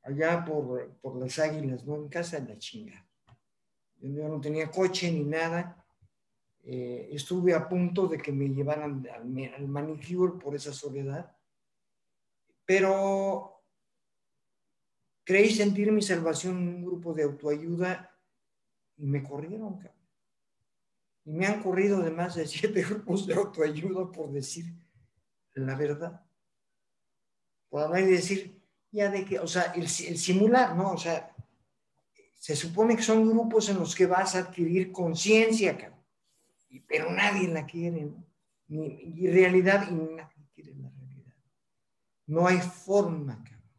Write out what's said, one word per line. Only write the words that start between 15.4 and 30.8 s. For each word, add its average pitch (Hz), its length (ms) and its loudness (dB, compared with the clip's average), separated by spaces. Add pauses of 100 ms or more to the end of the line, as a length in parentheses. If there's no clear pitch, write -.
sentir 208 420 2
mi 208 100 4
salvación 175 560 0
en 175 100 -2
un 175 160 -8
grupo 170 300 -6
de 156 80 -2
autoayuda 156 960 -4 (800)
y 147 100 -10
me 139 160 -2
corrieron, 175 560 -10
cabrón. - 180 -20 (1300)
Y 151 80 -10
me 175 140 0
han 208 160 0
corrido 190 380 2
de 165 100 0
más 170 240 -4
de 160 120 -4
siete 214 360 0
<laughs> 165 60 -2
grupos 196 380 -2
de 165 80 -2
autoayuda 180 760 -2
por 147 200 -10
decir 143 360 -8 (880)
la 135 220 -4
verdad. 147 480 -4 (1400)
Por 147 140 -2
hablar 175 200 2
y 190 40 4
decir, 185 540 2 (300)
ya 202 200 0
de 190 140 -2
que, 190 140 -4
o 170 80 -4
sea, 170 280 0
el, 175 80 -2
el - 360 -4
simular, 214 580 6
¿no? 190 160 0